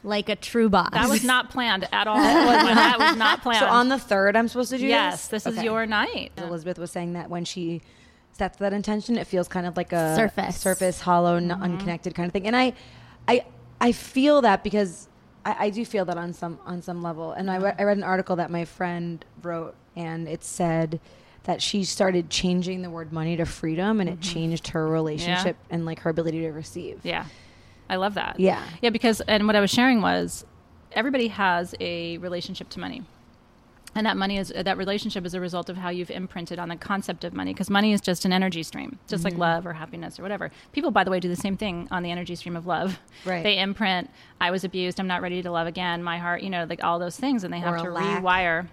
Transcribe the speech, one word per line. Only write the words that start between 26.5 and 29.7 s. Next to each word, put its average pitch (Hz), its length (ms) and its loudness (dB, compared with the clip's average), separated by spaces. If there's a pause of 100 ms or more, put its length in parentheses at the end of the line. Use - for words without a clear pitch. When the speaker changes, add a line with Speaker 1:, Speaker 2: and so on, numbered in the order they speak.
Speaker 3:
receive. - 520 -12
Speaker 2:
Yeah. 165 200 -4 (640)
I 190 80 -2
love 196 180 0
that. - 260 -4
Speaker 3:
Yeah. 185 220 4 (200)
Speaker 2:
Yeah, 240 80 4
because, 226 320 2
and 208 260 2
what 214 80 4
I 202 40 8
was 196 100 4